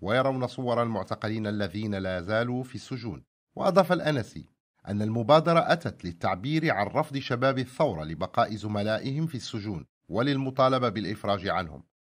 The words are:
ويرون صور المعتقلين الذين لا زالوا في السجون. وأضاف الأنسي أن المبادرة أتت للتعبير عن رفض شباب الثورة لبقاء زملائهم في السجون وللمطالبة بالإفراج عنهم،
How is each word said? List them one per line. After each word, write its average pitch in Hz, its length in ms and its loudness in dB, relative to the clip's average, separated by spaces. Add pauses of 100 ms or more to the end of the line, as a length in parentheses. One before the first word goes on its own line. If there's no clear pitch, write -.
ويرون 127 460 2
صور 120 360 0
المعتقلين 110 640 -2
الذين 104 480 -2
لا 92 260 -2
زالوا 120 420 -2
في 127 120 -14
السجون. 110 480 -10 (320)
وأضاف 180 360 4
الأنسي 151 540 -2 (420)
أن 101 140 -2
المبادرة 143 580 4
أتت 165 460 0
للتعبير 110 640 -2
عن 101 160 2
رفض 139 300 -2
شباب 131 420 0
الثورة 127 440 0
لبقاء 90 520 0
زملائهم 110 720 -2
في 160 80 -8
السجون 104 500 -6 (240)
وللمطالبة 131 800 2
بالإفراج 98 580 -2
عنهم، 85 360 -4 (220)